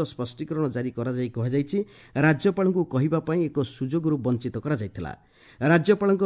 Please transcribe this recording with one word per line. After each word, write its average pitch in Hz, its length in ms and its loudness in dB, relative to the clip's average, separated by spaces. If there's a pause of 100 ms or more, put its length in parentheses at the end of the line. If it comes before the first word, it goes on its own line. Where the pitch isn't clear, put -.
ସ୍ପଷ୍ଟୀକରଣ 151 640 -4
ଜାରି 123 220 -4
କରାଯାଇ 123 380 -2
କୁହାଯାଇଛି, 131 500 -2 (380)
ରାଜ୍ୟପାଳଙ୍କୁ 175 680 4
କହିବା 151 360 0
ପାଇଁ 165 240 -2
ଏକ 147 200 -4
ସୁଯୋଗରୁ 151 560 -2
ବଞ୍ଚିତ 120 380 -2
କରାଯାଇଥିଲା। 104 540 -6 (480)
ରାଜ୍ୟପାଳଙ୍କ 196 640 4